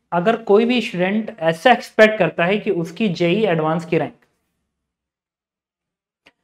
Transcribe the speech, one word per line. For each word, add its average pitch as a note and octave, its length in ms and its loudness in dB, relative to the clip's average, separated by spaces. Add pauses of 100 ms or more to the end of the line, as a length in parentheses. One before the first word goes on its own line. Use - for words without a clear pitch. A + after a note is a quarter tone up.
(100)
अगर G#3+ 320 0
कोई G#3 220 4
भी A#3+ 160 0
student G3+ 480 -4
ऐसा E3 420 0
expect G#3+ 480 4
करता E3+ 260 0
है G3+ 120 0
कि G#3 160 -4
उसकी F3 400 -4
जेई F3 320 0
advance E3 400 -2
की E3 120 -2
रैंक C#3+ 220 -4 (2250)